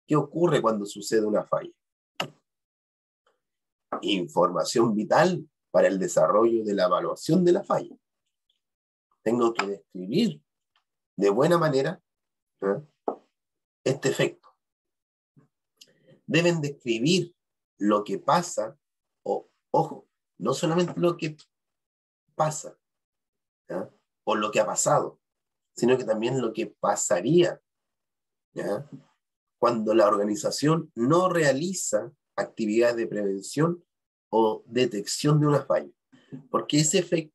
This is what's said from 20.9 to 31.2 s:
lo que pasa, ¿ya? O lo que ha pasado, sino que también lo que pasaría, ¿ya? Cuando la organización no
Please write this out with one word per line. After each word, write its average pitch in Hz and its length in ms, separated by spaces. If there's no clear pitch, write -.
lo 170 160
que 156 200
pasa, - 440
¿ya? - 220
O 107 120
lo 107 140
que 110 100
ha 107 60
pasado, 135 540
sino 123 220
que 120 80
también 110 360
lo 110 120
que 110 140
pasaría, 107 920
¿ya? - 340
Cuando 110 360
la 107 120
organización 107 880
no 160 340